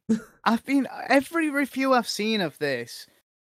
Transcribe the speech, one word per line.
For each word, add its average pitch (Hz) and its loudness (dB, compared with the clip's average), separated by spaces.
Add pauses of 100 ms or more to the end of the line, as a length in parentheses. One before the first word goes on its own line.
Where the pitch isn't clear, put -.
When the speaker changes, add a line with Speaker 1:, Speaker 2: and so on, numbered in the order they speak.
Speaker 1:
<laughs> - -2
Speaker 2:
I've 220 2
been, 269 0 (200)
every 302 2
review 269 0
I've 247 2
seen 214 -2
of 160 -4
this, 127 -4 (360)